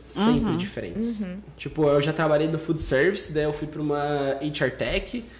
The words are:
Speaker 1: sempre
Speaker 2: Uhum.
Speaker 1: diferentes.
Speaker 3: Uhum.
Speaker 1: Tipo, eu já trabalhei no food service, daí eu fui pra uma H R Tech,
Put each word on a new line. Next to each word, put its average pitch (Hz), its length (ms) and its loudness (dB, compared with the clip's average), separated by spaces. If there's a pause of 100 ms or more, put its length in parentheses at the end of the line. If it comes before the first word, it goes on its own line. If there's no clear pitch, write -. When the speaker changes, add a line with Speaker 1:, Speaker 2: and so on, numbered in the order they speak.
Speaker 1:
sempre 226 460 2
Speaker 2:
Uhum. 160 60 0
Speaker 1:
diferentes. 202 640 -4
Speaker 3:
Uhum. 180 160 -6 (200)
Speaker 1:
Tipo, 147 320 0
eu 143 140 6
já 156 100 0
trabalhei 156 360 2
no 156 100 0
food 160 240 -2
service, 160 500 2
daí 151 120 0
eu 151 80 0
fui 147 160 -6
pra 151 120 -8
uma 147 220 0 (380)
H 147 240 -2
R 127 80 2
Tech, 190 520 -4 (160)